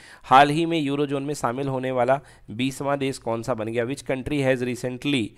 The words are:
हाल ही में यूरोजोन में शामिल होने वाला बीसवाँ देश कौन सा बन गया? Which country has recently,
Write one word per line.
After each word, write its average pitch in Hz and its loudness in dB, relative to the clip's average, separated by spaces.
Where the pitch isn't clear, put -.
हाल 143 8
ही 160 0
में 165 0
यूरोजोन 143 -2
में 147 -6
शामिल 135 -4
होने 131 -4
वाला 127 2
बीसवाँ 135 -4
देश 139 -4
कौन 113 -4
सा 127 -4
बन 110 -6
गया? 117 -2
Which 135 -8
country 139 -4
has 131 2
recently, 127 -2